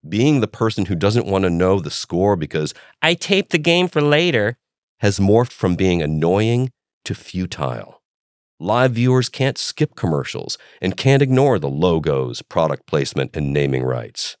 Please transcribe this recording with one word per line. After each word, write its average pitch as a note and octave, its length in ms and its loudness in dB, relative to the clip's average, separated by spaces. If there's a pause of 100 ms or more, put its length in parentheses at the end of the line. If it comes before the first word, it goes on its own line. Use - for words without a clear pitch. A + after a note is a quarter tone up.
Being B2 320 2
the G#2+ 80 0
person A2 380 -2
who G2+ 80 -4
doesn't G2+ 320 0
want G2 180 0
to F2+ 60 2
know F#2 280 2
the D2 120 -6
score G2 440 -2
because D#2 380 -4 (300)
"I E3 100 2
taped G3 380 -2
the F3 80 0
game E3+ 300 2
for D#3 120 -2
later" D3 560 2 (440)
has G#2 180 0
morphed G#2+ 340 4
from F2+ 240 -2
being F2+ 240 2
annoying G2+ 680 0 (340)
to G2 100 -8
futile. C2 880 -8 (560)
Live A#2+ 340 2
viewers B2 360 2
can't C3 300 -4
skip - 380 -4
commercials - 600 -4 (240)
and F#2 160 -2
can't C3+ 260 4
ignore C3 360 4
the C#2+ 100 -4
logos, C#2+ 760 0
product D#2 440 -2
placement, C#2 500 -4
and C#2+ 160 -2
naming C#2 300 0
rights. A#1+ 580 -8